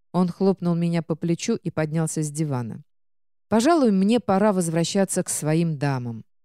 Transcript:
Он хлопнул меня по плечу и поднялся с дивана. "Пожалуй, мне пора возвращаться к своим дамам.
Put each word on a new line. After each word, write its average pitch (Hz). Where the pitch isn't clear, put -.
Он 180
хлопнул 180
меня 170
по 160
плечу 175
и -
поднялся 156
с 151
дивана. 139
"Пожалуй, 262
мне 196
пора 196
возвращаться 175
к -
своим 156
дамам. 123